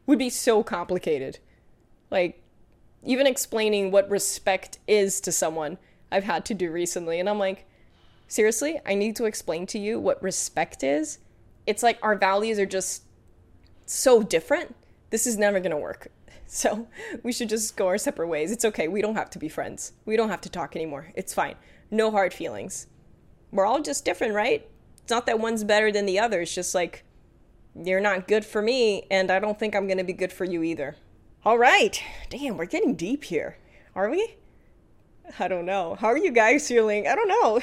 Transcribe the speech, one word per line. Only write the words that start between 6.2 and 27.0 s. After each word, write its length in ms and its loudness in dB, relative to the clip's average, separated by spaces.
had 220 -2
to 80 -4
do 180 -2
recently, 480 -4
and 80 0
I'm 100 0
like, 280 -4
"Seriously? 580 0
I 100 -2
need 220 0
to 100 0
explain 400 -4
to 120 -8
you 220 -4
what 220 0
respect 600 -4
is?" 360 0
It's 180 0
like 180 4
our 140 2
values 420 2
are 80 2
just 380 -6
so 380 6
different. 520 -2
This 160 0
is 100 -2
never 240 2
gonna 180 -2
work. 380 -10
<laughs> 40 -20
So 380 -2
we 80 -2
should 160 -4
just 280 -4
go 120 2
our 100 2
separate 300 -4
ways. 240 -2
It's 120 -2
okay. 220 0
We 160 -2
don't 140 -2
have 140 -4
to 100 -14
be 80 -8
friends. 440 -10
We 120 0
don't 120 2
have 140 -4
to 60 -14
talk 280 -8
anymore. 400 -8
It's 180 -8
fine. 220 -2
No 220 2
hard 200 2
feelings. 540 -10
We're 160 2
all 140 2
just 240 -6
different, 280 -2
right? 320 0
It's 80 -18
not 160 0
that 140 0
one's 240 -2
better 260 4
than 160 0
the 140 2
other. 220 0
It's 120 -6
just 180 -6
like, 320 -2